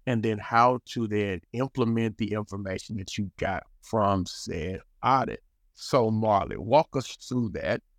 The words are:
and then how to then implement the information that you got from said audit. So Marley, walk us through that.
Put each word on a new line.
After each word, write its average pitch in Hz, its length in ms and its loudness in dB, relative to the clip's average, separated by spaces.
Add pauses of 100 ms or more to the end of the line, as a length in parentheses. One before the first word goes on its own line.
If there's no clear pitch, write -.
and 117 160 0
then 110 160 0
how 117 480 4
to 113 220 -4
then 101 320 0 (140)
implement 113 640 0
the 104 160 -2
information 101 640 -6
that 92 200 -8
you 98 200 -4
got 92 260 -4 (180)
from 101 440 0
said - 560 -8 (200)
audit. 127 400 0 (340)
So 113 360 0
Marley, 107 460 2
walk 123 360 2
us 131 220 -4
through 120 360 -4
that. 87 300 -2 (180)